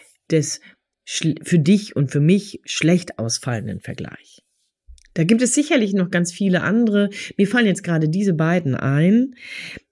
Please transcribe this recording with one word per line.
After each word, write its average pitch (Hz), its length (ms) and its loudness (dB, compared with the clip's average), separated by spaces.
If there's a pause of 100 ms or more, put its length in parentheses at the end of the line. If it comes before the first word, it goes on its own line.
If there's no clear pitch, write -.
(320)
des 156 280 0 (480)
schl-, - 360 -4
für 170 160 4
dich 196 360 2
und 139 160 0
für 147 80 0
mich 180 460 0
schlecht - 540 -2
ausfallenden 113 640 -6
Vergleich. - 600 -14 (720)
Da 160 120 2
gibt 226 180 4
es 247 100 0
sicherlich 277 400 0
noch 185 160 0
ganz 175 220 -2
viele 185 300 0
andere. 202 500 2 (260)
Mir 196 100 4
fallen 233 200 2
jetzt 180 160 0
gerade 160 260 0
diese 190 240 0
beiden 160 400 0
ein. 180 640 2 (560)